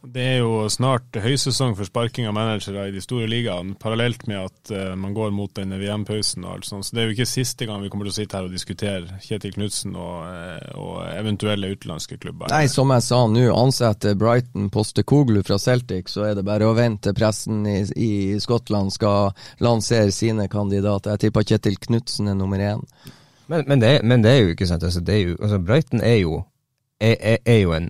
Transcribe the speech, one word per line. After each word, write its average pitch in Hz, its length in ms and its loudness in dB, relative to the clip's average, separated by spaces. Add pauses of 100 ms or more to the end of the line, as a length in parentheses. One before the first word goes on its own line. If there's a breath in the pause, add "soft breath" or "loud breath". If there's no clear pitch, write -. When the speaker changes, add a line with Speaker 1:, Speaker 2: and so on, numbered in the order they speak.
Speaker 1:
Det 127 180 -12
er 127 220 0
jo 113 260 0
snart 123 480 -2
høysesong 123 640 -2
for 101 100 -6
sparking 120 400 -4
av 104 80 -4
managere 101 540 -4
i - 20 -10
de 98 80 -10
store 113 320 -6
ligaene, 98 480 -4
parallelt 113 480 -2
med 98 220 -6
at, - 260 -16
eh, 95 140 -6 (100)
man 98 160 -6
går 110 160 -2
mot 101 240 -6
denne 95 240 -6
V 98 80 -6
M-pausen 104 560 -6
og 92 140 -12
alt 95 100 -14
sånt. 98 160 -10
Så - 140 -8
det 113 60 0
er 113 40 0
jo 107 80 -2
ikke 117 140 0
siste 123 400 -4
gang 104 160 -8
vi 95 80 -8
kommer 101 160 -6
til - 20 -8
å 101 60 -6
sitte 104 180 -6
her 92 140 -6
og - 20 -10
diskutere 92 720 -8
Kjetil 101 320 -8
Knutsen 101 400 -6
og, 87 320 -10
eh, 90 480 -12
og 90 220 -10 (160)
eventuelle 104 580 -2
utenlandske - 480 -10
klubber. 85 320 -8
Speaker 2:
Nei, 151 160 4
som 135 240 2
jeg 120 160 4
sa 123 140 4 (100)
nå, 123 140 6 (100)
ansette 113 640 2
Brighton 117 540 2
Postecoglou 107 760 4
fra 101 100 2
Celtic, 123 540 0
så 104 160 -2
er 107 80 0
det 98 80 -4
bare 107 240 2
å 113 80 4
vente 110 380 2
til - 20 -2
pressen 107 500 0
i, 104 120 0 (180)
i 110 160 0 (320)
Skottland 104 480 0
skal 101 400 0 (320 loud breath)
lansere 113 480 2
sine 110 400 -2
kandidater. 101 640 -2
Jeg 107 140 2
tipper 107 180 0
Kjetil 104 320 0
Knutsen 113 480 -2
er 98 80 0
nummer 95 240 -2
én. 104 240 -2 (640 loud breath)
Speaker 3:
Men, 160 240 -2
men 139 80 6
det 120 160 6
er, - 80 2
men 120 180 6
det 113 140 8
er 127 80 8
jo 85 80 4
ikke 90 160 0
sant, 85 160 0
altså, 87 160 0
det 87 160 0
er 104 140 4
jo, 85 100 -4
altså, 104 240 0
Brighton 117 400 2
er 117 220 4
jo, 80 180 -2 (560)
er, 110 220 4
er, 110 240 2
er 117 160 6
jo 87 160 4
en 82 120 -2